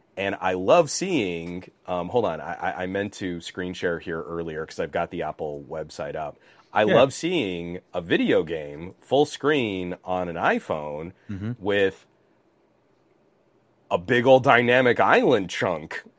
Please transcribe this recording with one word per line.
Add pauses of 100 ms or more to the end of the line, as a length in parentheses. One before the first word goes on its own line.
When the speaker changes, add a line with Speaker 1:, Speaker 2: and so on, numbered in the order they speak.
(160)
Speaker 1:
And
I
love
seeing, (160)
um,
hold
on,
I,
I,
I
meant
to
screen
share
here
earlier
'cause
I've
got
the
Apple
website
up. (360)
I
Speaker 2:
Yeah.
Speaker 1:
love
seeing (140)
a
video
game
full
screen (100)
on
an
iPhone (180)
Speaker 2:
Mm-hmm.
Speaker 1:
with (1800)
a
big
old
dynamic
island
chunk (160)